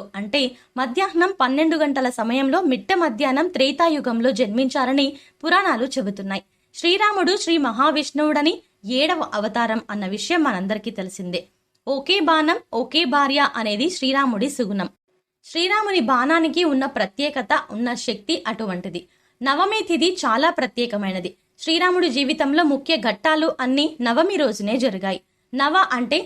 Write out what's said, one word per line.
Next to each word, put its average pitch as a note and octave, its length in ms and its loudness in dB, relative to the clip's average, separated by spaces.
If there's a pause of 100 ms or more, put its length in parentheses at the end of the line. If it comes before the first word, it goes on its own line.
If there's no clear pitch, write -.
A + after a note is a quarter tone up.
(180)
అంటే G#3 240 -2 (360)
మధ్యాహ్నం E4+ 540 0 (100)
పన్నెండు D4+ 420 2
గంటల C#4 260 0
సమయంలో C4 500 0 (120)
మిట్ట - 180 -2 (140)
మధ్యాహ్నం C#4 440 0
త్రేతాయుగంలో C4+ 920 2
జన్మించారని C4 680 2 (360)
పురాణాలు D#4+ 520 2
చెబుతున్నాయి. G3 480 -4 (320)
శ్రీరాముడు G4 680 2
శ్రీ E4 120 2 (120)
మహావిష్ణువుడని D4 840 2 (460)
ఏడవ D#4+ 300 0 (100)
అవతారం A3 500 -2
అన్న G#3 140 -6 (120)
విషయం E4 320 0
మనందరికీ G#3 520 -4
తెలిసిందే. F#3 440 -8 (440)
ఒకే C#4 320 0 (120)
బాణం D#4+ 300 2 (200)
ఒకే D4 240 0 (100)
భార్య C#4 320 2 (140)
అనేది G#3+ 340 -2
శ్రీరాముడి C4 640 0
సుగుణం. G3 340 -4 (540)
శ్రీరాముని F#4+ 640 0
బాణానికి D#4+ 520 2 (100)
ఉన్న C4 120 2 (140)
ప్రత్యేకత, C4+ 540 -2 (240)
ఉన్న A#3+ 120 -2 (180)
శక్తి D#4 300 -4 (160)
అటువంటిది. F3+ 500 -6 (380)
నవమి E4 360 0 (120)
తిథి E4 180 2 (140)
చాలా C4 360 2
ప్రత్యేకమైనది. G#3 720 -4 (320)
శ్రీరాముడి F4+ 540 2
జీవితంలో C#4+ 560 2
ముఖ్య C#4 220 0 (120)
ఘట్టాలు D#4 420 2 (160)
అన్నీ C4+ 220 2 (220)
నవమి E4 340 2
రోజునే G#3 420 0
జరిగాయి. F#3+ 360 -2 (340)
నవ C#4 220 0 (220)
అంటే B3 280 0